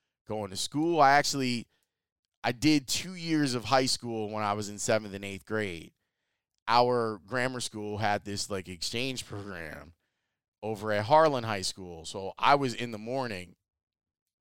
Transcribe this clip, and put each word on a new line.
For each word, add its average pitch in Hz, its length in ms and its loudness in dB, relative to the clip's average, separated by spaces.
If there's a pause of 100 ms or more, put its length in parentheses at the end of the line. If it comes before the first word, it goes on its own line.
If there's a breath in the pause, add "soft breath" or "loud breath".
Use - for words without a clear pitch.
(280)
going 107 240 -6
to 92 60 -10
school. 160 440 0
I 139 100 10
actually, 135 560 2 (760)
I 120 100 2
did 139 340 2
two - 280 -6
years 156 380 0
of 117 120 -4
high 131 200 6
school 113 440 -2
when 107 140 -4
I 104 100 2
was 104 160 -4
in 104 80 -14
seventh 107 360 0
and 98 120 -8
eighth 98 200 -10
grade. 101 460 -4 (760)
Our 117 580 4
grammar 127 340 -2
school 104 380 -8
had 104 260 0
this, 101 260 -8
like, 95 200 -6
exchange 117 560 -6
program 85 680 -12 (680)
over 107 300 -2
at 104 120 2
Harlan 143 380 6
High 104 200 -2
School. 87 420 -10
So 95 320 -8
I 131 180 6
was 135 180 -2
in 120 180 -6
the 110 60 -10
morning 110 580 -8 (840)